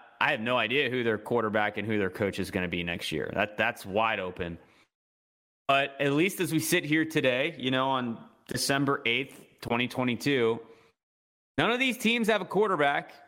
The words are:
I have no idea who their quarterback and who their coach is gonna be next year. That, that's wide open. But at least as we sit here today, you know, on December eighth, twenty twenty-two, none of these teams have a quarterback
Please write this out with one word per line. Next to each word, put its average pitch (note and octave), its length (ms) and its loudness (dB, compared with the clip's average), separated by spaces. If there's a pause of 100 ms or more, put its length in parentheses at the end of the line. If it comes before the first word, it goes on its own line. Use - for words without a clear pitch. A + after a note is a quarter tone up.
(200)
I C#3+ 120 2
have B2 80 -2
no B2 180 0
idea A#2+ 320 0
who B2+ 120 0
their A2+ 140 2
quarterback G#2+ 640 0
and G2 80 -4
who A2 100 0
their F#2+ 140 2
coach G2+ 280 -2
is F#2 120 -4
gonna F2+ 180 0
be F2 140 -4
next E2+ 280 -6
year. C#2 240 -4
That, G2+ 220 -2
that's A2 300 -2
wide G#2+ 340 0
open. F2+ 380 -8 (1080)
But C#3 320 0
at C#3 140 0
least F#3 280 0
as D#3 120 -2
we D#3 60 2
sit E3+ 260 0
here D#3 220 0
today, D3 500 0
you B2+ 140 -2
know, C3 180 2
on B2 300 -2 (300)
December C#3 580 0
eighth, B2 340 -2 (200)
twenty A#2 280 0
twenty-two, A#2+ 720 0 (1000)
none F3 140 4
of B3 80 2
these B3+ 180 2
teams A3+ 300 2
have G#3 120 4
a F3+ 60 -8
quarterback D#3+ 640 2 (160)